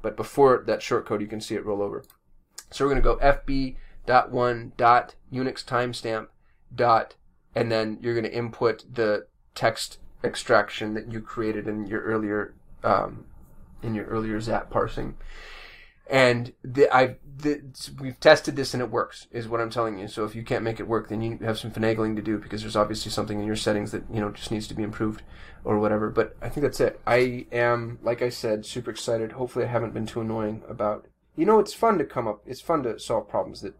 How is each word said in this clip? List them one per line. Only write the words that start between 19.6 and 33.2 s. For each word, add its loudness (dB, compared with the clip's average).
I'm -2
telling -2
you. -8
So -6
if -8
you -10
can't 0
make -2
it -6
work, -2
then -4
you -4
have -2
some -10
finagling 0
to -4
do -2
because -8
there's -4
obviously 0
something -4
in -4
your -2
settings 0
that, -6
you -4
know, 0
just -8
needs -4
to -10
be -4
improved -4
or 2
whatever. 0
But 0
I -8
think -4
that's 0
it. 2
I 2
am, 0
like 0
I 2
said, -2
super -8
excited. -2
Hopefully -4
I -4
haven't -2
been -4
too -6
annoying -4
about, -4
you 0
know, 6
it's 2
fun 2
to 0
come -4
up, -6
it's -12
fun -2
to -4
solve -4